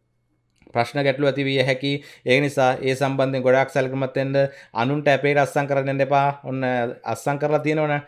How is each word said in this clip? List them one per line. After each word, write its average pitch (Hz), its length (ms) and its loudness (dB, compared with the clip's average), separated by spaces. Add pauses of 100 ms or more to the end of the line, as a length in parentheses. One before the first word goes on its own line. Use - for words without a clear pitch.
(680)
ප්‍රශ්න 120 340 -2
ගැටලු 139 240 0
ඇති 135 160 -2
විය 135 180 0
හැකි. 139 320 0 (280)
ඒ 127 200 4
නිසා 139 360 2
ඒ 131 180 -2
සම්බන්ධයෙන් 135 480 -2
ගොඩාක් 131 260 4
සැලකිලිමත් 131 460 -2
වෙන්න. 135 200 -2 (360)
අනුන්ට 143 360 0
අපේ 143 300 2
අස්සම් 143 300 0
කරන්න 139 260 -2
යන්න 135 140 0
එපා. 139 200 2 (140)
ඔන්න 131 220 -6 (400)
අස්සම් 131 360 -4
කරලා 147 200 0
තියෙනවනේ 151 480 -2